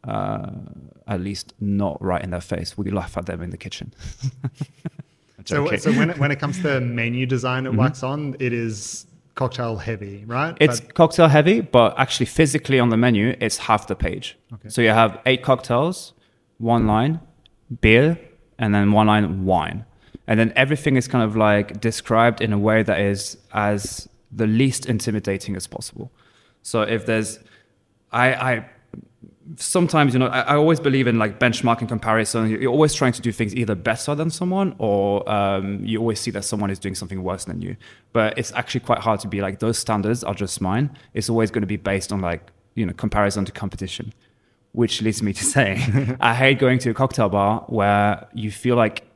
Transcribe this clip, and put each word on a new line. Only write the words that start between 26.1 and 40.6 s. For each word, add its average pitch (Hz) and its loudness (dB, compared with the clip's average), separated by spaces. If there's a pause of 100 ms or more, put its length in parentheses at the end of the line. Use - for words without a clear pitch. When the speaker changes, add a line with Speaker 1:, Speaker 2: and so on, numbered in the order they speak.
Speaker 1:
So - -4
if 107 -2
there's, 110 -2 (720)
I, 123 2
I, 120 -2 (920)
sometimes, 156 2
you 127 4
know, 127 2
I, 127 0
I 139 2
always 151 4
believe 135 2
in, 117 2
like, 107 0
benchmarking 117 0
comparison. 113 0
You're, 110 -2
you're 127 0
always 151 4
trying 127 2
to - -4
do 117 -2
things 104 -4
either 110 -2
better 113 -2
than 160 -2
someone 185 -2
or, 101 0
um, 98 -2
you 110 -4
always 113 -2
see 120 -6
that 101 -8
someone 101 -2
is 98 -6
doing 95 -8
something 92 -10
worse 92 -6
than 87 -10
you. 92 -10 (380)
But 107 0
it's 117 -8
actually 120 -4
quite 113 -2
hard 110 -2
to 104 -10
be 98 -4
like, 95 -6
"Those 113 -2
standards 110 -2
are 104 -4
just 101 -6